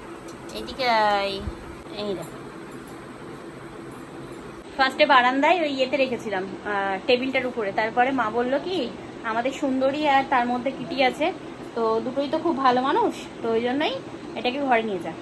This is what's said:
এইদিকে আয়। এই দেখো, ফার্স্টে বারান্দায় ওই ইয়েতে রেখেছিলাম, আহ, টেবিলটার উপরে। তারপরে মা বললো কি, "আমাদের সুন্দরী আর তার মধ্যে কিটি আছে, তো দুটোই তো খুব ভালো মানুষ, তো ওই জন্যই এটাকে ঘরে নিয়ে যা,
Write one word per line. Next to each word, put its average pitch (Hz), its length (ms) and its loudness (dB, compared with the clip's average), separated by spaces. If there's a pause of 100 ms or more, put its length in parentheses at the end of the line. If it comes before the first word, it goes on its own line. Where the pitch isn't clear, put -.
(540)
এইদিকে 247 360 -2
আয়। 208 420 4 (680)
এই 208 160 -4
দেখো, - 240 -8 (2500)
ফার্স্টে 269 280 4
বারান্দায় 277 560 6
ওই 294 120 0
ইয়েতে 262 240 0
রেখেছিলাম, 220 460 -2
আহ, 196 640 -2
টেবিলটার 254 380 2
উপরে। 233 260 -2
তারপরে 226 400 2
মা 240 180 2
বললো 247 360 2
কি, 339 240 -2 (340)
"আমাদের 233 280 0
সুন্দরী 269 560 2
আর 269 220 6
তার 247 180 4
মধ্যে 247 240 0
কিটি 262 320 -2
আছে, 277 300 2 (420)
তো 226 280 2
দুটোই 262 280 -2
তো 320 60 2
খুব 320 200 0
ভালো 254 240 4
মানুষ, 311 340 4 (280)
তো 226 80 0
ওই 226 100 2
জন্যই 285 340 0 (400)
এটাকে 247 260 -2
ঘরে 247 220 4
নিয়ে 202 160 -2
যা, 165 120 -6 (100)